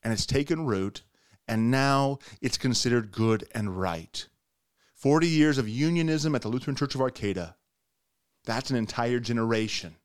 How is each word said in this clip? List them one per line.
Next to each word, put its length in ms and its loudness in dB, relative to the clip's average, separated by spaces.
And 100 -2
it's 140 -2
taken 400 0
root. 380 -2
And 220 2
now 480 2
it's 160 -2
considered 540 0
good 420 0
and 260 -6
right. 480 -4
Forty 320 4
years 320 4
of 100 0
unionism 640 0
at 80 0
the 80 -4
Lutheran 260 -2
Church 200 -4
of 60 0
Arcata. 540 -2
That's 280 -4
an 40 0
entire 440 -2
generation 840 -2